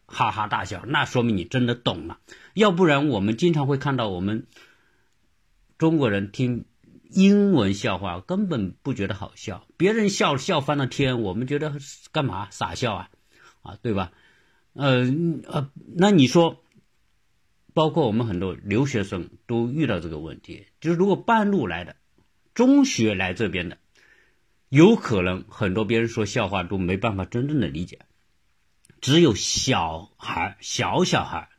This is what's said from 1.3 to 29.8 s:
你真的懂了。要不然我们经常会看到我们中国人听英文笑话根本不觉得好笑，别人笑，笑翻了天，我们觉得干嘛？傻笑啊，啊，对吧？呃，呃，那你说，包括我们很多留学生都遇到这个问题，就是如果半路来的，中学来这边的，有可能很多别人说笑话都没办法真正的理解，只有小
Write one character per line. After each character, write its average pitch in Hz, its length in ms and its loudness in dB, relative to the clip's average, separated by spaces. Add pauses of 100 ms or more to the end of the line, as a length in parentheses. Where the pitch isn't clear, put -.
你 85 80 -4
真 123 200 -2
的 117 100 0
懂 90 320 -6
了。 85 140 -16 (320)
要 208 180 4
不 180 140 2
然 147 240 4
我 120 100 0
们 110 200 0
经 170 160 2
常 143 120 0
会 139 120 0
看 139 180 -4
到 117 140 -4
我 90 100 -6
们 107 260 -4 (1300)
中 160 180 2
国 135 140 2
人 101 200 -2
听 123 360 -4 (440)
英 202 420 4
文 104 200 2
笑 98 240 -2
话 90 240 -6
根 196 260 -4
本 110 260 -4 (100)
不 139 100 -6
觉 101 140 -4
得 98 80 -6
好 - 200 -12
笑， - 320 -14 (120)
别 196 160 2
人 214 160 2
笑， 180 260 0
笑 156 240 0
翻 147 160 -2
了 139 100 0
天， 127 360 -2
我 95 100 -4
们 113 140 -4
觉 143 120 -4
得 147 200 -6 (340)
干 151 140 -2
嘛？ 98 240 -6
傻 87 240 -8
笑 117 200 -4
啊， 92 160 -12 (520)
啊， - 180 -18
对 113 140 -4
吧？ 95 180 -4 (640)
呃， 127 360 2 (360)
呃， 143 240 -6 (240)
那 190 160 4
你 165 160 8
说， 165 360 2 (1120)
包 160 160 2
括 151 160 2
我 107 60 0
们 117 140 0
很 90 140 -4
多 92 140 -4
留 107 320 0
学 120 180 -2
生 90 260 -8 (160)
都 117 240 -2
遇 147 160 -2
到 104 140 -2
这 82 80 -10
个 78 100 -8
问 78 220 -14
题， - 260 -20 (140)
就 156 100 -2
是 175 60 2
如 180 100 2
果 190 100 2
半 220 340 2
路 170 160 0
来 87 180 -6
的， - 120 -18 (580)
中 269 300 6
学 110 300 0
来 92 180 -2
这 104 160 -2
边 87 220 -4
的， - 80 -18 (880)
有 170 280 8
可 101 260 -2
能 92 260 -2
很 98 240 -2
多 107 140 -2
别 113 120 2
人 117 100 0
说 110 180 -4
笑 101 220 -2
话 95 160 -2
都 98 120 -6
没 92 220 -2
办 98 180 -2
法 95 80 -4
真 123 240 -4
正 151 120 0
的 - 80 -2
理 85 180 -6
解， - 140 -20 (1000)
只 151 200 4
有 143 140 6
小 85 840 -2